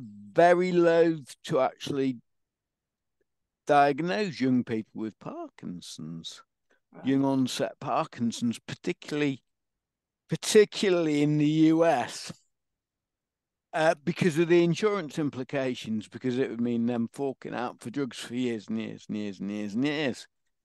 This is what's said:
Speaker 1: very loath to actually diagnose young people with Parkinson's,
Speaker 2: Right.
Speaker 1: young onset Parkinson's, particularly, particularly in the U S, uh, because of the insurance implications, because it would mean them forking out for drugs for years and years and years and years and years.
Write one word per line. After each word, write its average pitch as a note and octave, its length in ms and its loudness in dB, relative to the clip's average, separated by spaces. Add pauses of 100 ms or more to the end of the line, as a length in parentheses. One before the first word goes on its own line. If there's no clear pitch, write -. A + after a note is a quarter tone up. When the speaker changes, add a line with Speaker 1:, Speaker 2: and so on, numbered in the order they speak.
(320)
Speaker 1:
very F3 400 6
loath E3 640 4 (100)
to D3 160 0
actually C3+ 580 -2 (1500)
diagnose D3 760 2
young B2+ 240 2
people A2 360 -8
with A2 180 -8
Parkinson's, F2 1200 -14 (500)
Speaker 2:
Right. - 140 -18
Speaker 1:
young C3+ 180 0
onset C3+ 560 -2
Parkinson's, A#2+ 800 -4
particularly, - 840 -6 (840)
particularly F3 920 2
in D3+ 160 2
the D3 80 4
U D#3+ 380 6
S, C3+ 480 0 (1400)
uh, E3 220 4 (100)
because D#3+ 340 0
of E3+ 100 2
the F3 160 6
insurance F3 520 0
implications, B2+ 920 -4
because B2 280 -4
it C3 140 0
would A#2 100 -6
mean A#2+ 260 0
them A#2 260 -2
forking C#3 420 -8
out A#2 240 -8
for B2 120 -12
drugs B2+ 280 -6
for - 160 -12
years A#2 340 -4
and A2 120 -4
years G#2+ 280 -12
and G#2+ 80 -6
years G#2 220 -8
and G2 140 -8
years G#2 220 -8
and B2 100 -2
years. D3 420 -4 (380)